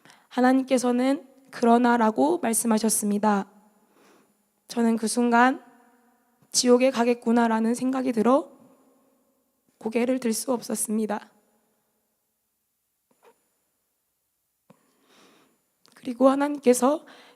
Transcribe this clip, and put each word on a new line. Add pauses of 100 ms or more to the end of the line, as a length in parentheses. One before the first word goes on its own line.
(300)
하나님께서는 (260)
"그러나"라고
말씀하셨습니다. (1200)
저는
그
순간 (880)
"지옥에
가겠구나"라는
생각이
들어 (1300)
고개를
들
수
없었습니다. (4000)
그리고
하나님께서 (320)